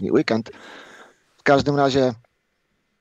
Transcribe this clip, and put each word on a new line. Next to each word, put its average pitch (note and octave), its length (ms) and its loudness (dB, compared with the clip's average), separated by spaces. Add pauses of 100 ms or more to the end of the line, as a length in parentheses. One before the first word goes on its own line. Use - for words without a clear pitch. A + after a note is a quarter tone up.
weekend. A2 500 -2 (840)
W - 60 -20
każdym C#3 340 2
razie C3+ 380 0 (880)